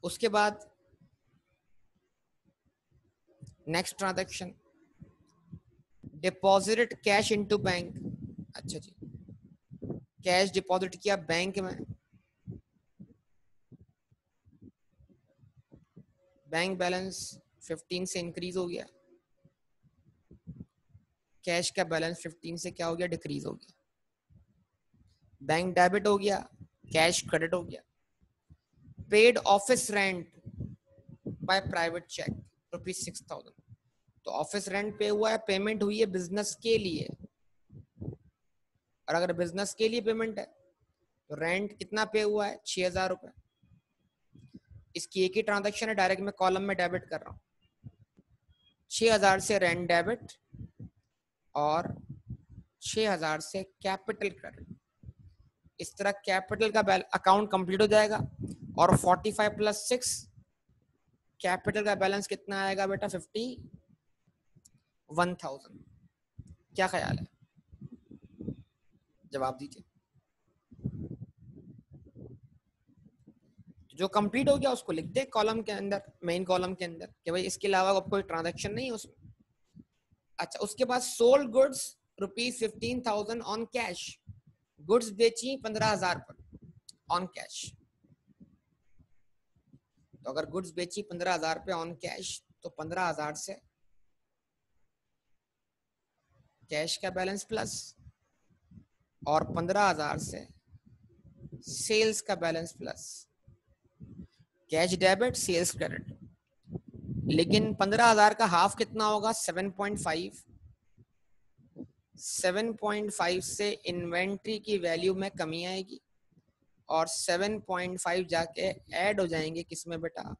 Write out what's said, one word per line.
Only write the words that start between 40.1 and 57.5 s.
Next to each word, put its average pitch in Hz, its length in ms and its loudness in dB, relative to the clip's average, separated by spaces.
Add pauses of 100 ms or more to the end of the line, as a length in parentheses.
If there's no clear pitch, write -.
है - 60 -8 (840)
तो 147 40 -8
rent 180 440 -2
कितना 214 280 -2
पे 214 160 2
हुआ 208 240 2
है? - 200 -6
छह 180 200 0
हज़ार 185 220 0
रुपए। - 220 -6 (1700)
इसकी 185 280 0
एक 185 120 0
ही 220 60 2
ट्रांजैक्शन 208 460 0
है, 220 60 -2
direct 190 280 2
मैं 202 120 -4
कॉलम 185 280 2
में 196 140 -2
debit 180 280 0
कर 156 160 -8
रहा - 100 -16
हूँ। - 100 -18 (1500)
छह 226 240 4
हज़ार 190 260 8
से 202 180 2
rent 175 300 2
debit 170 440 2 (1200)
और 151 400 0 (880)
छह 220 300 0
हज़ार 156 300 0
से 190 200 -8
capital 196 680 -4
credit। - 360 -16 (1120)
इस - 160 -12
तरह 202 140 0 (140)
capital 196 460 0
का 214 120 4
बैल-, 190 220 4 (100)
account 202 380 6